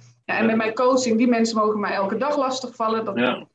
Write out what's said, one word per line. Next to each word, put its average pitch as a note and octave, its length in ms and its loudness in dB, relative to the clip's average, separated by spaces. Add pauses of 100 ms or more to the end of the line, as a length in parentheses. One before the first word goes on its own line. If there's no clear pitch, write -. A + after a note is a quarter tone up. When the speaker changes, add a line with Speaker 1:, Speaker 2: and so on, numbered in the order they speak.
(260)
Speaker 1:
Ja, F3+ 100 -4
en G3+ 60 0
Speaker 2:
Ja. A3+ 40 4
Speaker 1:
met A3+ 100 2
mijn A3 180 0
coaching, B3+ 440 2
die B3 100 4
mensen A3+ 300 2
mogen G#3+ 220 0
mij F#3 140 -2
elke G3 240 -2
dag D4 200 -2
lastigvallen. A#3+ 680 -2
Dat, G3+ 120 -4
Speaker 2:
Ja. B3 380 -2